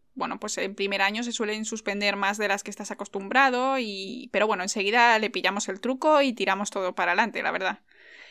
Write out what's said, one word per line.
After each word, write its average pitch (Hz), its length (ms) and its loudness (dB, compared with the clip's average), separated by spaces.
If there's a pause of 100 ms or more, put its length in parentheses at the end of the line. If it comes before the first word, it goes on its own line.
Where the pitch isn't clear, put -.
(140)
bueno, 180 260 -4
pues 214 200 -6
en 196 160 -4
primer 196 260 -2
año 208 220 0
se 240 80 -6
suelen 214 340 -4
suspender 202 500 -2
más 202 220 0
de 208 100 0
las 196 160 0
que 214 60 -12
estás 208 220 -10
acostumbrado, 247 880 0
y... 196 520 -8
pero 202 140 2
bueno, 208 160 0
enseguida 220 560 4
le 214 140 0
pillamos 190 360 -2
el 196 140 -6
truco 277 400 4
y 262 120 2
tiramos 196 360 -2
todo 185 240 -2
para 175 200 2
adelante, 214 280 0
la 147 80 0
verdad. 185 300 -2 (520)